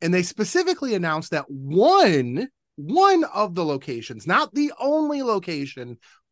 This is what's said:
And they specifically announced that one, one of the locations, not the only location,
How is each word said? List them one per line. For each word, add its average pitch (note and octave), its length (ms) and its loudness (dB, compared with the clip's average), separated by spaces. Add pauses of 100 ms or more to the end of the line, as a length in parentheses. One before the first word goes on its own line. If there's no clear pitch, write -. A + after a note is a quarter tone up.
And E3+ 120 2
they F#3 80 4
specifically C4+ 720 -2
announced D#3+ 380 -2
that D3 180 -4
one, D#3+ 1000 2 (280)
one E4 480 4
of G3+ 300 -4
the F3 100 -2
locations, C3 640 -6
not A#3 280 0
the D4 240 -2
only D4 440 -2
location, D3 760 -6 (320)